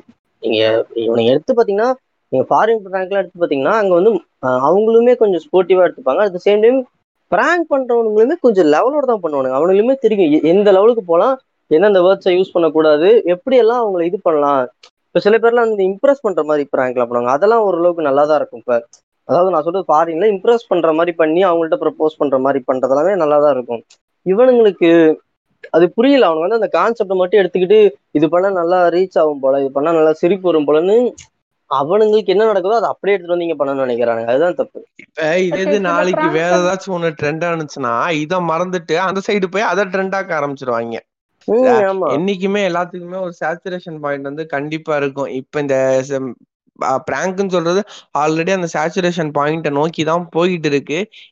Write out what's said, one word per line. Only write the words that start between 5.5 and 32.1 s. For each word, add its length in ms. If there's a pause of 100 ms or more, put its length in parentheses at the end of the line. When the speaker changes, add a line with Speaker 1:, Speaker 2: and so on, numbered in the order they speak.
Speaker 1:
எடுத்துப்பாங்க. 380
At 100
the 120
same 180
time, 160 (500)
பிராங்க் 420
பண்றவங்களுமே 720
கொஞ்சம் 260
லெவலோட 400
தான் 160
பண்ணுவானுங்க. 340
அவனுங்களுமே 420
தெரியும் 340
எ-, 100
எந்த 300
லெவலுக்கு 320
போலாம், 320 (340)
எந்தெந்த 320
வேர்ட்ஸை 320
யூஸ் 180
பண்ணக்கூடாது, 760
எப்படியெல்லாம் 560
அவங்களை 200
இது 200
பண்ணலாம். 400 (440)
இப்ப 140
சில 180
பேர்லாம் 300
வந்து 160
இம்ப்ரெஸ் 380
பண்ற 220
மாதிரி 280
பிராங்க்லாம் 360
பண்ணுவாங்க, 180
அதெல்லாம் 340
ஓரளவுக்கு 420
நல்லா 220
தான் 120
இருக்கும். 220
இப்ப 240 (460)
அதாவது 220
நான் 120
சொல்றது 260
ஃபாரின்ல 380
இம்ப்ரெஸ் 420
பண்ற 240
மாதிரி 240
பண்ணி 280
அவங்கள்ட்ட 320
ப்ரப்போஸ் 420
பண்ற 200
மாதிரி 280
பண்றதெல்லாமே 500
நல்லா 240
தான் 140
இருக்கும். 280 (440)
இவனுங்களுக்கு 640 (800)
அது 200
புரியல. 360
அவனுங்க 220
வந்து 120
அந்த 80
கான்செப்டை 480
மட்டும் 240
எடுத்துக்கிட்டு 380 (320)
இது 180
பண்ணா 220
நல்லா 380
ரீச் 300
ஆகும் 220
போல, 200
இது 100
பண்ணா 220
நல்லா 200
சிரிப்பு 360
வரும் 180
போலன்னு 300 (720)
அவனுங்களுக்கு 640